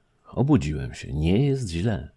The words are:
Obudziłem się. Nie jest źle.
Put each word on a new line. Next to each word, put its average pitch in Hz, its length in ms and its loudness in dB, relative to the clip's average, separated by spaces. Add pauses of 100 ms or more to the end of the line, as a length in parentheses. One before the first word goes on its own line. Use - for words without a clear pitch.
(280)
Obudziłem 85 640 0
się. - 200 -12
Nie 90 320 2
jest 135 240 0
źle. 85 480 -2